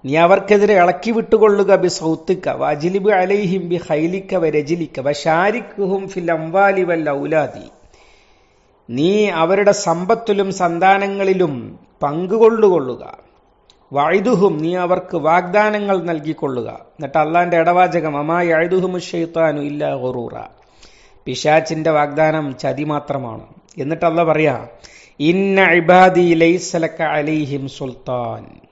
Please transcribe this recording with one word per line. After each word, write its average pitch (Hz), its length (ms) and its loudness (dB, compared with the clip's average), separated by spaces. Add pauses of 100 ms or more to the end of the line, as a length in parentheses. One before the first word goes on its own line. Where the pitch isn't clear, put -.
നീ 135 100 -2
അവർക്കെതിരെ 196 580 4
ഇളക്കി 180 380 2
വിട്ടുകൊള്ളുക, 208 640 4
"ബിസൗതിക 170 760 -2
വഅജ്ലിബ് 151 640 -2
അലൈഹിം 185 580 0
ബിഖൈലിക 175 680 -4
വരജിലിക 156 640 -2
വശാരിക്കുഹും 185 1080 -2
ഫിൽ 170 240 -6
അംവാലി 185 520 2
വൽ 165 260 -2
ഔലാദി", 143 640 -4 (1160)
നീ 190 380 0
അവരുടെ 190 440 2
സമ്പത്തിലും 196 800 -2
സന്താനങ്ങളിലും 185 1300 0 (240)
പങ്കുകൊള്ളുകൊള്ളുക. 185 1120 2 (760)
"വഇദുഹും", 185 640 2
നീ 165 180 -2
അവർക്ക് 175 420 -2
വാഗ്ദാനങ്ങൾ 185 840 0
നൽകിക്കൊള്ളുക. 147 640 -6
എന്നിട്ട് - 500 -8
അള്ളാന്റെ 170 400 2
ഇടവാചകം, 170 560 2
"വമാ 156 280 -2
യഇദുഹുമു 175 580 0
ശൈത്താനു 165 640 -2
ഇല്ലാ 147 340 -4
ഗുറൂറ", 123 380 -6 (920)
പിശാചിന്റെ 156 640 0
വാഗ്ദാനം 151 680 0
ചതി 139 260 -6
മാത്രമാണ്. 139 600 -6 (340)
എന്നിട്ട് 156 280 -4
അള്ളാഹ് 165 220 2
പറയാ, 151 400 0 (520)
"ഇന്ന 190 520 2
ഇബാദി 175 640 6
ലൈസ 170 420 2
ലക 165 260 -4
അലൈഹിം 147 680 -2
സുൽത്താൻ" 120 800 -10 (240)